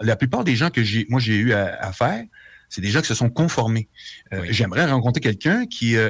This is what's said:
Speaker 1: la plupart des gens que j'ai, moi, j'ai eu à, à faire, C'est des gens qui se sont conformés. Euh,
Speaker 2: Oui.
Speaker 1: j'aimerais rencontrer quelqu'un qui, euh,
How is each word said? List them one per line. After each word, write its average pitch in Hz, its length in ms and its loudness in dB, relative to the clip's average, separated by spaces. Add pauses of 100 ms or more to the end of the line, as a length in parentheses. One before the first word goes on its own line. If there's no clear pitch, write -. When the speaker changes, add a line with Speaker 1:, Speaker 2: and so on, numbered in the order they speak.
Speaker 1:
la 110 140 2
plupart 208 280 0
des 135 120 2
gens 151 120 2
que 131 140 0
j'ai, 107 260 0
moi, 123 120 2
j'ai 110 160 2
eu 113 180 4
à, 98 280 0
à 95 100 -6
faire, 170 300 0 (480)
C'est - 100 -10
des 95 80 -2
gens 131 140 2
qui - 60 -2
se 117 60 0
sont 120 140 2
conformés. 113 600 0 (440)
Euh, 95 80 -6
Speaker 2:
Oui. 87 120 -6
Speaker 1:
j'aimerais 107 380 0
rencontrer 131 300 0
quelqu'un 170 460 0
qui, 117 300 0
euh, 110 140 4